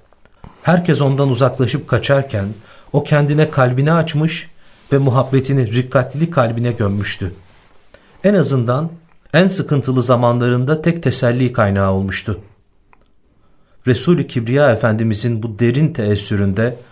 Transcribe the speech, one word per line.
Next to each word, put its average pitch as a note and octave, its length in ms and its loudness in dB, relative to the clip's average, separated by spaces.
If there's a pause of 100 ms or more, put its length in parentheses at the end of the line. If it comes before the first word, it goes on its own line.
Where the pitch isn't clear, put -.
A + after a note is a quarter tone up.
(640)
Herkes E3 400 2
ondan C#3 260 2
uzaklaşıp B2+ 600 0
kaçarken A#2 600 -2 (440)
o C#3+ 120 0
kendine D3 460 2
kalbini C3 420 2
açmış D#3+ 580 -2 (420)
ve C#3 60 4
muhabbetini C3 760 0
rikkatli B2+ 560 -2
kalbine A#2 420 0
gömmüştü. G2+ 600 -4 (920)
En G3+ 100 4
azından C3+ 560 0 (440)
en F3 120 6
sıkıntılı C3+ 560 0
zamanlarında B2 800 2
tek E3+ 200 0
teselli B2 500 0
kaynağı G2 400 2
olmuştu. F#2+ 480 -4 (1500)
Resul-i E3+ 400 2
Kibriya B2+ 460 0
Efendimizin A2 680 -2
bu G#2+ 160 -8
derin B2 340 2
teessüründe G#2 840 -2 (160)